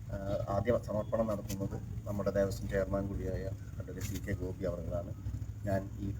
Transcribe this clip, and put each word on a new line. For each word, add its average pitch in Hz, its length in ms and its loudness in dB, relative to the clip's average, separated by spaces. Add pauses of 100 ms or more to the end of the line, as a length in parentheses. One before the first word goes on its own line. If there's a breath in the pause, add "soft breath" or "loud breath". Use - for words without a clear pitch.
(120)
ആ, 101 40 -2 (400)
ആദ്യ 101 160 6 (160)
സമർപ്പണം 107 440 2
നടത്തുന്നത് 98 440 -2 (320)
നമ്മുടെ 101 300 2
ദേവസ്വം 98 340 4
ചെയർമാൻ 98 380 2
കൂടിയായ 92 340 0 (340)
അഡ്വക്കേറ്റ് 95 340 -4
പി 98 140 -2
കെ 101 160 0
ഗോപി 92 280 -2
അവറുകളാണ്. 87 440 -2 (540)
ഞാൻ 98 120 4 (240)
ഈ 98 160 0